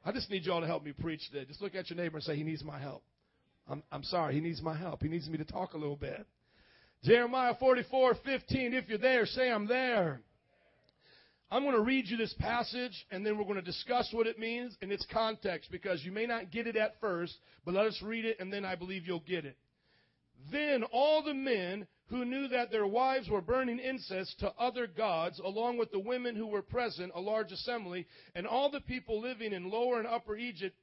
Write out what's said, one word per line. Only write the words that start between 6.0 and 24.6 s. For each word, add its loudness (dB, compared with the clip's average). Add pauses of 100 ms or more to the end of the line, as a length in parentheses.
Jeremiah 6
forty-four 6
fifteen, 0
if 0
you're -2
there, 6
say, 2
"I'm 2
there." 2 (1300)
I'm 2
gonna 4
read 2
you -2
this -2
passage, -4
and -6
then 0
we're -2
gonna -2
discuss -2
what 4
it -4
means -4
in -4
its -4
context, 0
because -2
you -6
may 0
not -4
get -2
it 0
at 0
first, -2 (280)
but -2
let 4
us -2
read -4
it, 0
and -6
then -4
I -2
believe -6
you'll -2
get -4
it. -12 (920)
"Then 2
all 6
the -2
men -2 (200)
who -4
knew -2
that 0
their 2
wives 2
were 2
burning 0
incense -4
to 0
other 0